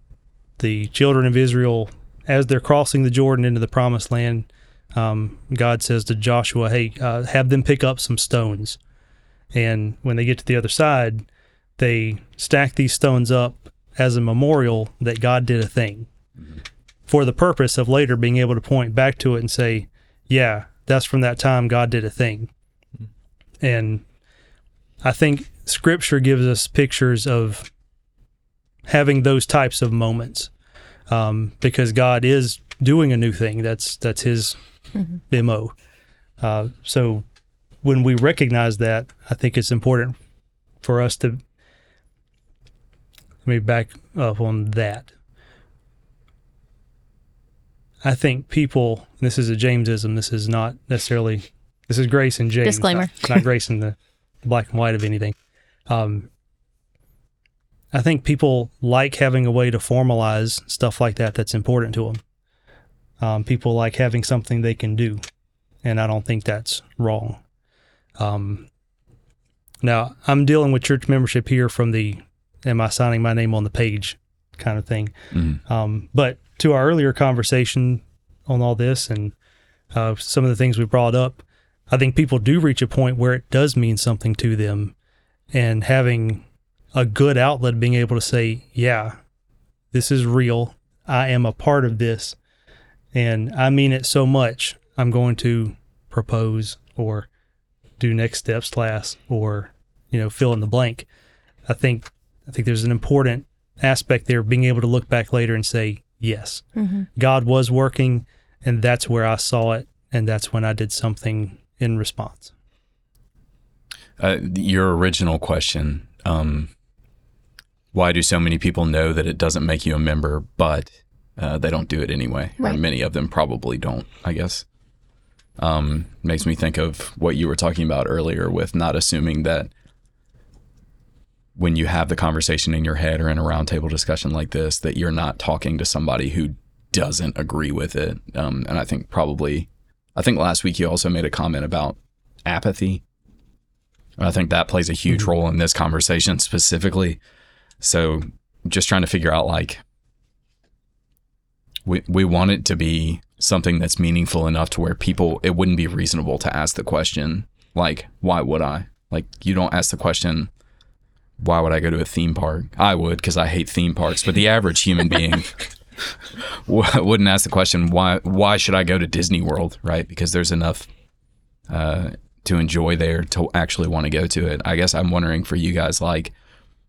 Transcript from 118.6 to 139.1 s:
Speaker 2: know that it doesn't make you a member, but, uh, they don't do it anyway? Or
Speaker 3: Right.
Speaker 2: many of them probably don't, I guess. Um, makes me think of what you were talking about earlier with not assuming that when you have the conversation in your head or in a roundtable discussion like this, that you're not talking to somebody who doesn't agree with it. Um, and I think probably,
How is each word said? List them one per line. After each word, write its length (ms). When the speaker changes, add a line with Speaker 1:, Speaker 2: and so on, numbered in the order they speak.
Speaker 2:
know 260
that 160
it 100
doesn't 280
make 200
you 80
a 60
member, 420
but, 340
uh, 200
they 120
don't 200
do 120
it 80
anyway? 480
Or 100
Speaker 3:
Right. 120
Speaker 2:
many 220
of 100
them 160
probably 500
don't, 300
I 80
guess. 320
Um, 460
makes 220
me 100
think 220
of 300
what 180
you 140
were 80
talking 280
about 220
earlier 420
with 240
not 220
assuming 480
that 240
when 200
you 80
have 240
the 80
conversation 560
in 100
your 120
head 260
or 80
in 80
a 60
roundtable 460
discussion 420
like 200
this, 280
that 180
you're 140
not 280
talking 380
to 80
somebody 460
who 240
doesn't 460
agree 340
with 240
it. 220
Um, 320
and 100
I 60
think 260
probably, 600